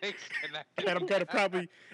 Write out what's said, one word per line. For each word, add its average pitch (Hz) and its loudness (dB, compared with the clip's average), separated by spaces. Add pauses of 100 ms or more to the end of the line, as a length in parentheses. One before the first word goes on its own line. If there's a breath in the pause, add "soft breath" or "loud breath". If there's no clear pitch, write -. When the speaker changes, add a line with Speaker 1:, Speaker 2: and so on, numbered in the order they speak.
Speaker 1:
Takes 202 -6 (120)
Speaker 2:
<laughs> - -2
Speaker 1:
Schenectady. 151 -4
Speaker 2:
and 180 2
I'm 180 0
gonna 185 4
probably, 185 2 (260 loud breath)